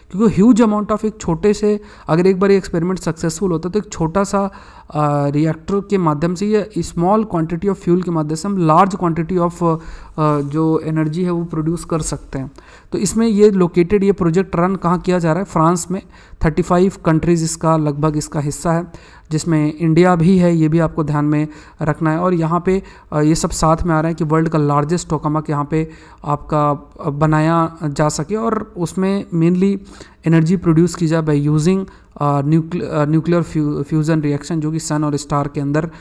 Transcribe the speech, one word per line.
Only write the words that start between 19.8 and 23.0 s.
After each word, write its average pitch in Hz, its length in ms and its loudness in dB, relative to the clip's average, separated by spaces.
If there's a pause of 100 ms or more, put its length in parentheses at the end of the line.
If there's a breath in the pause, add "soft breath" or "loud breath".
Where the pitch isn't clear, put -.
भी 180 220 4
है, 175 180 4
ये 156 120 2
भी 160 100 2
आपको 160 260 -2
ध्यान 147 200 -2
में 151 240 0 (340 loud breath)
रखना 156 280 -2
है। 156 80 -2
और 180 160 0
यहाँ 165 320 -2
पे, 190 160 0 (300 loud breath)